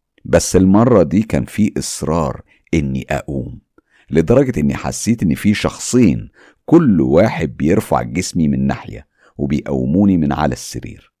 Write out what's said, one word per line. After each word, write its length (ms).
بس 300
المرة 480
دي 180
كان 240
في 320
اصرار 640
اني 360
اقوم، 520
لدرجة 500
اني 160
حسيت 480
ان 120
في 180
شخصين، 800
كل 360
واحد 560
بيرفع 440
جسمي 460
من 200
ناحية 460
وبيقوموني 800
من 160
على 200
السرير. 680